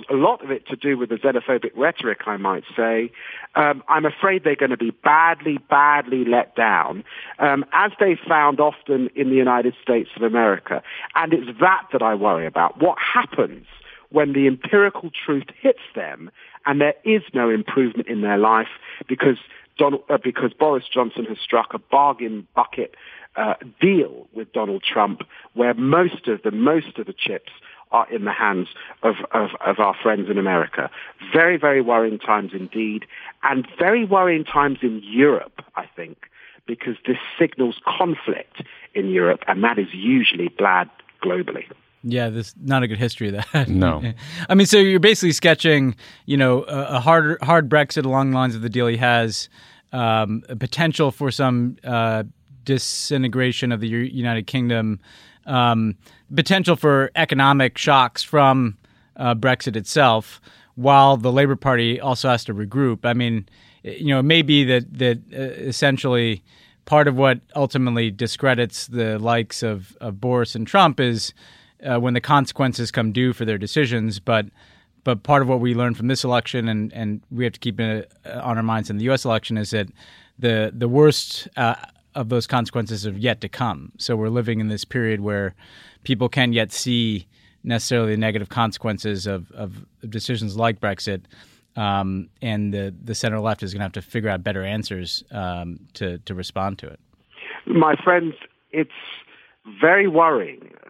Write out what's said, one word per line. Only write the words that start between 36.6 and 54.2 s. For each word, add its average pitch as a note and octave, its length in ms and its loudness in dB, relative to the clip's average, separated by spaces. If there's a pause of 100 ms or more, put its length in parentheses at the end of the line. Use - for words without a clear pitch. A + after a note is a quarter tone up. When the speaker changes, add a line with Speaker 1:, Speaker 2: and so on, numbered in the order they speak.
Speaker 1:
because A#2 300 -8 (100)
this - 120 0 (200)
signals C3 380 -2 (100)
conflict - 760 -4 (320)
in G3+ 160 -2
Europe, F3+ 360 2
and - 160 0
that A#2 160 2
is F#2 140 0
usually F#2+ 560 0
bad F#2 420 2 (320)
globally. - 480 -4 (380)
Speaker 2:
Yeah, A#2+ 220 -2
there's A2 320 -8
not C3+ 220 2
a - 20 0
good G#2+ 120 -4
history A2+ 360 -4
of G#2 180 -6
that. C#3 160 2
Speaker 3:
No. F2+ 320 2 (260)
Speaker 2:
<laughs> - 220 -10
I F#3 60 4
mean, G3 120 8
so G#3+ 120 6
you're F#3+ 220 6
basically F#3+ 320 4
sketching, D3 640 4 (300)
you C#3 100 0
know, B2+ 260 4
a, C#3 340 -6
a B2 40 -2
hard, D#3+ 420 4
hard D#3 260 4
Brexit D3 360 2
along C3+ 260 0
the C3 60 0
lines B2+ 180 0
of A2 80 -8
the A#2 60 -4
deal A#2+ 180 0
he A#2 120 0
has, A#2 500 0 (440)
um, A2 560 0
a C3 60 -12
potential D3 560 -2
for C3+ 220 -4
some, B2 500 0
uh, A2+ 400 -2 (400)
disintegration B2+ 1080 -2
of A2 80 -4
the A2+ 80 -6
U-, A2+ 100 -4
United A#2+ 480 -4